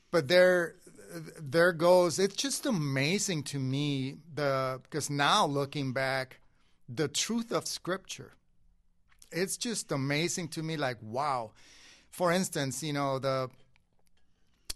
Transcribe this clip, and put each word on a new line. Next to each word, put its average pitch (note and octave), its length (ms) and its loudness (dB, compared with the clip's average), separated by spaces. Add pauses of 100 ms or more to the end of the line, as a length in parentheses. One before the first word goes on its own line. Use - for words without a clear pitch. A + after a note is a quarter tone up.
(100)
But D#3 180 2
there, F3+ 480 6 (640)
there E3 320 4
goes, F3 460 6
it's G3 180 0
just C#4 300 -4
amazing D#3 800 0
to C#3+ 140 -8
me, C#3 600 -2 (160)
the, C3+ 460 -2 (100)
'cause D#3+ 200 -4
now D#3 340 4
looking C#3 480 -2
back, C3 460 -4 (500)
the C3+ 200 -2
truth A3+ 420 -4
of D#3 160 -2
Scripture, - 680 -8 (1000)
it's F#3+ 220 -2
just - 340 -6
amazing D3 580 -2
to D#3+ 140 -8
me, D#3+ 140 -6
like, B2+ 240 -2
wow. A#2+ 520 -4 (580)
For F3+ 200 2
instance, D#3+ 520 0
you D#3 100 -4
know, C#3 260 -2
the, C3 300 -2 (1300)